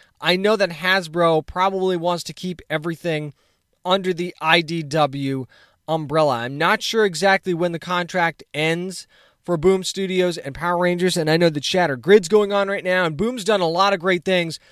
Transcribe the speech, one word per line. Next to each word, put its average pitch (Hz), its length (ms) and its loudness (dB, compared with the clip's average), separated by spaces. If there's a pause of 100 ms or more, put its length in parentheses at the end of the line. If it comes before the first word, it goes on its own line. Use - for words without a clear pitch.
(200)
I 170 160 2
know 208 220 2
that 190 140 0
Hasbro 165 720 0
probably 185 500 0
wants 170 300 -2
to 160 80 -12
keep 180 360 -10
everything 156 640 -4 (520)
under 185 280 0
the 175 280 -6
I 160 180 4
D 165 240 -4
W 139 600 -2 (420)
umbrella. 151 520 0
I'm 127 180 -8
not 185 260 0
sure 220 220 0
exactly 190 480 0
when 175 180 -2
the 170 80 -8
contract 175 640 -4 (100)
ends 165 540 -4 (360)
for 175 120 0
Boom 185 280 4
Studios 180 540 -2
and 139 160 -10
Power 170 260 -2
Rangers, 180 360 2
and 160 140 0
I 160 80 4
know 175 120 4
the 147 120 -4
Shattered 147 400 0
Grid's 185 260 6
going 208 240 4
on 202 160 2
right 196 160 -4
now, 180 220 2
and 160 100 -2
Boom's 220 300 -4
done 202 160 2
a 170 80 2
lot 190 240 2
of 196 80 -2
great 180 240 0
things 175 340 0 (120)